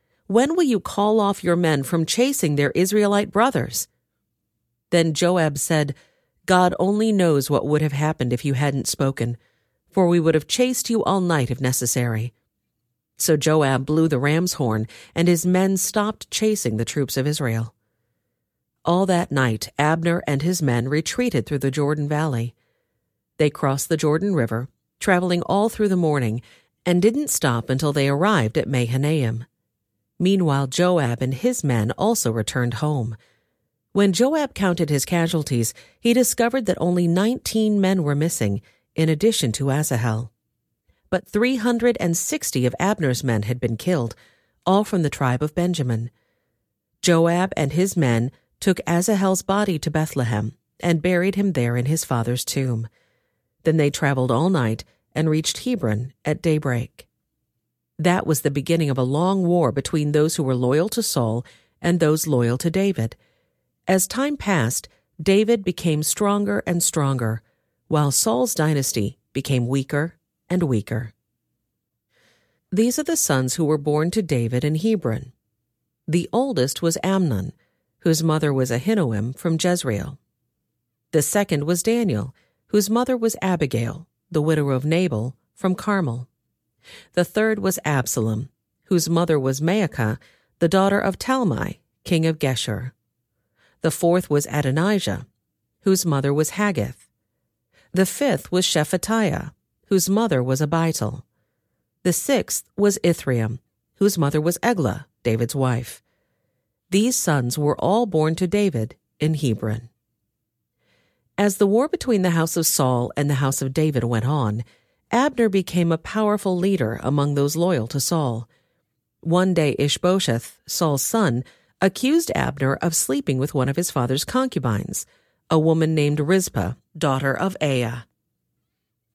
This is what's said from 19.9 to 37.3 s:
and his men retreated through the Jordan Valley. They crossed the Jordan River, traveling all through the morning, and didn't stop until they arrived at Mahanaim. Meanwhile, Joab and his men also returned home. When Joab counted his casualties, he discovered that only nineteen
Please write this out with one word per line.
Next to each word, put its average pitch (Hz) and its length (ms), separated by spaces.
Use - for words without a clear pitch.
and 139 160
his 175 180
men 127 300
retreated 160 560
through 143 140
the 135 100
Jordan 147 400
Valley. 143 460
They 151 140
crossed 139 380
the 160 80
Jordan 160 360
River, 120 360
traveling 180 440
all 202 260
through 214 200
the 190 60
morning, 139 460
and 175 160
didn't 233 300
stop 120 400
until 143 240
they 139 160
arrived 147 480
at - 100
Mahanaim. 127 800
Meanwhile, 170 480
Joab 143 560
and 131 140
his 247 280
men 120 360
also 214 320
returned 117 440
home. 123 400
When 196 220
Joab 277 420
counted 175 340
his 143 160
casualties, 160 680
he 233 140
discovered 240 520
that - 160
only 175 260
nineteen 214 720